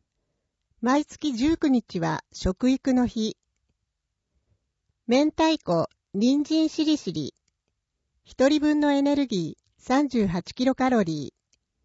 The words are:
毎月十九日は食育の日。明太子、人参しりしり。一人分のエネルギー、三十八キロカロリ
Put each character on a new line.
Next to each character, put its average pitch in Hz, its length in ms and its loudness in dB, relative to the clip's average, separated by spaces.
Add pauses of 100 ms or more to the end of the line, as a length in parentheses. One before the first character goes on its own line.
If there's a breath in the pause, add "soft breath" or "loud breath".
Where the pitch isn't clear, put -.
(800)
毎 277 240 0
月 - 280 -6
十 277 240 0
九 311 120 0
日 240 300 0
は 160 240 -4 (100)
食 190 380 -2
育 262 240 0
の 247 140 2
日。 220 280 -4 (1700)
明 277 220 4
太 320 280 0
子、 165 300 -2 (260)
人 262 300 2
参 320 240 0
し 311 160 -4
り 302 120 2
し 185 160 -8
り。 156 220 -8 (880)
一 - 260 0
人 302 120 2
分 302 180 2
の 294 140 2
エ 277 100 2
ネ 285 140 2
ル 285 100 -2
ギ 175 320 -6
ー、 - 40 -20 (140)
三 277 300 0
十 220 220 0
八 175 260 -6
キ 247 100 -4
ロ 254 120 0
カ 262 140 0
ロ 226 120 2
リ 156 320 -6 (500)